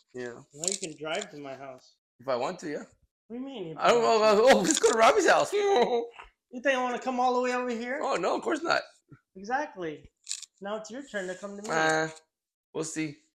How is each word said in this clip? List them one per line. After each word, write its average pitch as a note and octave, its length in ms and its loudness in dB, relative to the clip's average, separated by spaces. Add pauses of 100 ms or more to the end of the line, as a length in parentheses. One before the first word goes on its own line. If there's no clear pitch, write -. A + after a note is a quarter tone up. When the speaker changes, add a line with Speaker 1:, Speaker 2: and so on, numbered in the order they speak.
(140)
Speaker 1:
Yeah. B2 200 -10 (200)
Speaker 2:
Now D#3 140 -4
you - 80 -4
can D#3 200 -10
drive E3 340 -8
to D3+ 80 -18
my C#3 160 -14
house. C3 400 -18 (240)
Speaker 1:
If B2+ 100 -18
I B2+ 80 0
want D#3 240 -4
to, D#3+ 100 -10
yeah. D#3 80 -8
Speaker 2:
What A3 100 -14 (420)
do A3+ 60 -14
you B3 40 -10
mean C4 280 -12
you D#3+ 100 -12
Speaker 1:
I E3 100 2
don't A#3 140 6
Speaker 2:
want A3+ 180 4 (180)
Speaker 1:
know. A#3+ 100 6
Speaker 2:
to? C4+ 60 10
Speaker 1:
Oh, G#3 60 2
let's E3+ 180 2
go A4 140 4
to - 60 2
Robbie's D#4 300 6
house. D#3 240 4
<laughs> G4+ 100 0 (880)
Speaker 2:
You B3 80 -12
think C4+ 160 2
I B3+ 60 0
wanna B3 160 -2
come B3+ 220 -4
all B3+ 140 4
the B3 60 2
way B3 140 0
over B3 160 -2
here? A#3+ 320 -6
Speaker 1:
Oh, C4 140 -2
no, - 180 0
of - 80 -4
course D#4 180 -2
not. - 220 0 (540)
Speaker 2:
Exactly. F#3+ 760 -8 (500)
Now G#3 180 -8
it's G#3+ 120 -14
your C4+ 160 -12
turn F#3+ 220 -10
to F#3 80 -8
come G3+ 200 -14
to G3+ 60 -16
me. G#3+ 80 -14
Speaker 1:
Uh, D#3+ 380 0 (640)
we'll D#3 80 -6
see. D#3 320 -6 (240)